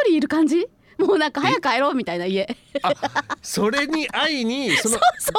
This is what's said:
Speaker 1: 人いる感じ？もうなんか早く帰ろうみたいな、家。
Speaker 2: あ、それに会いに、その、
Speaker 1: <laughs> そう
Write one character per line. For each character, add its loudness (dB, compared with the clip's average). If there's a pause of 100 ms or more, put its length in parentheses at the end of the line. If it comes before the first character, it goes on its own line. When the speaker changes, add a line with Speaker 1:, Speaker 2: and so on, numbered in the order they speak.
Speaker 1:
人 4
い 2
る -2
感 2
じ？ 2 (320)
も 4
う 4
な 0
ん -10
か -4
早 2
く -2
帰 2
ろ 2
う -2
み -2
た -6
い -4
な、 -4
家。 0 (360)
Speaker 2:
あ、 2 (480)
そ -2
れ 0
に -2
会 -2
い -2
に、 0
そ 0
の、 -2 (100)
Speaker 1:
<laughs> 0
そ -6
う -4